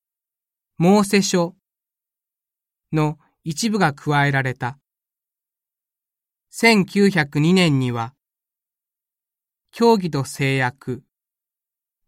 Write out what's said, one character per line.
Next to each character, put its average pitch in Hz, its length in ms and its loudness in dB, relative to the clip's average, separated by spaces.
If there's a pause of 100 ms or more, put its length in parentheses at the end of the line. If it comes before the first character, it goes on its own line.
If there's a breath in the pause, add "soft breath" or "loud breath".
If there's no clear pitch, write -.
(760)
モ 196 280 4
ー - 20 -10
セ 202 140 0
書 180 340 -2 (1400)
の 156 260 -2 (280)
一 165 240 -6
部 208 100 -2
が 156 140 0
加 143 340 -2
え 139 60 -2
ら 135 100 0
れ 127 100 -4
た。 123 240 -10 (1700)
千 226 360 2
九 202 240 2
百 151 300 -2
二 160 140 2
年 165 260 2
に 123 140 -2
は、 117 200 -8 (1600)
教 233 240 4
義 180 160 -4
と 139 140 -2
誓 135 320 -4
約 123 480 -6 (1040)